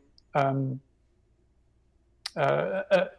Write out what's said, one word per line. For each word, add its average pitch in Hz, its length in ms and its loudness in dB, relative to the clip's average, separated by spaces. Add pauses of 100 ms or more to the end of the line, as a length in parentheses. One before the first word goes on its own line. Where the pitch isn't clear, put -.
(340)
um, 135 460 0 (1600)
uh, 151 540 0
uh, 185 140 4 (140)